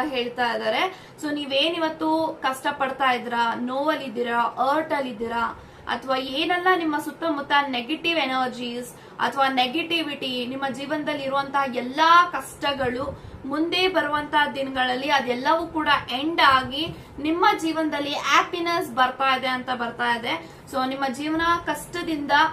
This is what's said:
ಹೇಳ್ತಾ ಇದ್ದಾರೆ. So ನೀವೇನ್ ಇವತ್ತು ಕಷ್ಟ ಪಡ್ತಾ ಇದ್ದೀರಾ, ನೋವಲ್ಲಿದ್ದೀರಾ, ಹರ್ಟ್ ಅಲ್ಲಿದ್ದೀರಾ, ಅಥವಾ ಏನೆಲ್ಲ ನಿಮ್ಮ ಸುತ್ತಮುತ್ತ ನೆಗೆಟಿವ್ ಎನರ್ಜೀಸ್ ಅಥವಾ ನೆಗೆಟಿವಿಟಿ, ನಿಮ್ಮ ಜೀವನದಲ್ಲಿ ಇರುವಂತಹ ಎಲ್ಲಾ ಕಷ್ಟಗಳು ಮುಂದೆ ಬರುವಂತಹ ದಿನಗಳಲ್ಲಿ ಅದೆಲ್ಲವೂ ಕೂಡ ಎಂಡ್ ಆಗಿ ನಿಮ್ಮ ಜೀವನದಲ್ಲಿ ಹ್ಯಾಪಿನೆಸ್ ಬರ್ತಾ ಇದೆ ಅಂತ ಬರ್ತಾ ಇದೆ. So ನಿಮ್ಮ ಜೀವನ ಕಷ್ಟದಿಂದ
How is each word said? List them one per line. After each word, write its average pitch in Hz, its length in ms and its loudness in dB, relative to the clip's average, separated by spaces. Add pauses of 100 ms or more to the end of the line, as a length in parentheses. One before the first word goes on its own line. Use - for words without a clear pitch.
ಹೇಳ್ತಾ 240 500 0
ಇದ್ದಾರೆ. 226 600 -2 (100)
So 294 120 -2
ನೀವೇನ್ 294 420 0
ಇವತ್ತು 320 680 0
ಕಷ್ಟ 262 240 -2 (120)
ಪಡ್ತಾ 269 320 2
ಇದ್ದೀರಾ, 233 440 0
ನೋವಲ್ಲಿದ್ದೀರಾ, 247 840 -2
ಹರ್ಟ್ 311 520 0
ಅಲ್ಲಿದ್ದೀರಾ, 233 680 -2 (280)
ಅಥವಾ 254 280 -2
ಏನೆಲ್ಲ 330 500 0 (100)
ನಿಮ್ಮ 311 220 0
ಸುತ್ತಮುತ್ತ 294 540 -4 (160)
ನೆಗೆಟಿವ್ 302 500 -2
ಎನರ್ಜೀಸ್ 247 760 -2 (260)
ಅಥವಾ 269 280 2
ನೆಗೆಟಿವಿಟಿ, 262 1000 -2
ನಿಮ್ಮ 269 220 -4
ಜೀವನದಲ್ಲಿ 277 560 -4
ಇರುವಂತಹ 269 520 0
ಎಲ್ಲಾ 320 540 6
ಕಷ್ಟಗಳು 269 1000 -4 (120)
ಮುಂದೆ 339 440 2
ಬರುವಂತಹ 294 680 0
ದಿನಗಳಲ್ಲಿ 262 560 -2
ಅದೆಲ್ಲವೂ 269 560 2
ಕೂಡ 311 220 -2 (240)
ಎಂಡ್ 320 280 0
ಆಗಿ 269 460 4 (320)
ನಿಮ್ಮ 330 280 2 (140)
ಜೀವನದಲ್ಲಿ 302 520 -2
ಹ್ಯಾಪಿನೆಸ್ 339 760 0
ಬರ್ತಾ 254 460 2
ಇದೆ 254 120 -2
ಅಂತ 254 220 -2
ಬರ್ತಾ 240 440 -2
ಇದೆ. 262 360 -4 (220)
So 262 160 0
ನಿಮ್ಮ 269 200 -2
ಜೀವನ 302 340 -2 (240)
ಕಷ್ಟದಿಂದ 302 680 -4 (200)